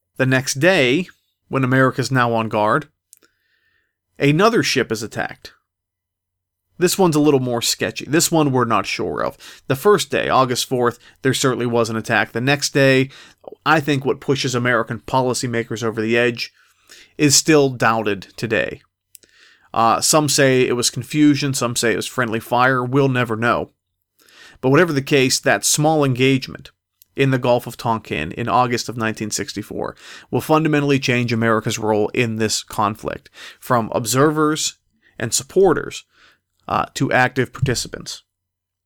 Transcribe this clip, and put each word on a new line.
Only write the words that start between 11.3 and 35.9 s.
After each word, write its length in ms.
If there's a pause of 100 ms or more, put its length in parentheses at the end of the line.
certainly 320
was 240
an 60
attack. 360
The 100
next 320
day, 360 (560)
I 140
think 260
what 160
pushes 320
American 460
policymakers 840
over 160
the 160
edge 380 (640)
is 180
still 340
doubted 520 (160)
today. 460 (880)
Uh, 260
some 300
say 360
it 120
was 120
confusion, 640
some 220
say 160
it 60
was 100
friendly 320
fire. 440
We'll 260
never 260
know. 360 (880)
But 100
whatever 240
the 100
case, 360
that 260
small 380
engagement 680 (440)
in 160
the 60
Gulf 300
of 100
Tonkin 540
in 160
August 420
of 80
nineteen 320
sixty-four 680 (360)
will 100
fundamentally 560
change 340
America's 460
role 320
in 280
this 260
conflict, 640 (300)
from 340
observers 840 (400)
and 120
supporters, 720 (640)